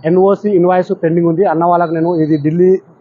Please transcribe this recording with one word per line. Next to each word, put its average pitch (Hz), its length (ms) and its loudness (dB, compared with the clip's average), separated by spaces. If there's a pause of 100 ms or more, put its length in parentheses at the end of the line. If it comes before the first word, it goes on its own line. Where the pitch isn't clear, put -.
ఎన్ఓసి 190 520 0
ఇన్వాయిస్ 180 360 0 (100)
పెండింగ్ 170 260 0
ఉంది. 170 160 0
అన్న 165 200 -2
వాళ్ళకి 175 300 0
నేను 165 200 -2
ఇది 156 280 0
ఢిల్లీ, 180 380 0 (200)